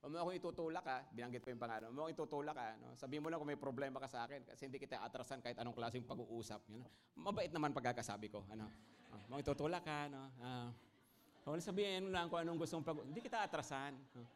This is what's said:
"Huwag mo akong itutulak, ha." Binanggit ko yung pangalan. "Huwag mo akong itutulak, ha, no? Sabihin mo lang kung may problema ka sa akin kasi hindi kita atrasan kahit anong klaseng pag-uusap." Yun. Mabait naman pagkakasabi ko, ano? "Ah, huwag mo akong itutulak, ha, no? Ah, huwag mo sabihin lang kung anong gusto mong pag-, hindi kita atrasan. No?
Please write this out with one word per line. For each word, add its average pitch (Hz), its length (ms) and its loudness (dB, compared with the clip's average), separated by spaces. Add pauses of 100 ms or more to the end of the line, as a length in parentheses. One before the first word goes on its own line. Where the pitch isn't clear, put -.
"Huwag 139 100 -4
mo 160 140 0
akong 180 160 2
itutulak, 165 480 0
ha." 131 240 2
Binanggit 120 320 -2
ko 127 80 -2
yung 117 80 -2
pangalan. 113 260 0
"Huwag 120 80 -6
mo 143 80 0
akong 160 140 0
itutulak, 147 400 0
ha, 113 180 -2
no? 120 220 -12
Sabihin 143 240 -2
mo 156 80 0
lang 165 80 2
kung 151 100 0
may 143 120 0
problema 135 420 0
ka 131 80 -4
sa 120 160 0
akin 131 240 -6
kasi 123 160 -8
hindi 131 160 -4
kita 131 240 -4
atrasan 123 400 -4
kahit 120 160 0
anong 120 160 0
klaseng 120 260 2
pag-uusap." 110 720 -4
Yun. 120 100 -8 (380)
Mabait 196 320 2
naman 151 180 6
pagkakasabi 117 640 2
ko, 104 160 -4
ano? 107 160 -4 (480)
"Ah, 104 80 -10
huwag 104 80 -14
mo 127 80 -4
akong 143 80 0
itutulak, 156 400 4
ha, 147 240 0
no? 135 120 -8 (200)
Ah, 123 260 -2 (760)
huwag 151 120 2
mo 170 60 0
sabihin 190 460 4
lang 175 180 4
kung 170 140 4
anong 165 180 4
gusto 165 220 2
mong 147 80 0
pag-, 151 160 0
hindi 156 160 -4
kita 226 240 2
atrasan. 139 480 0 (240)
No? 120 80 -8 (100)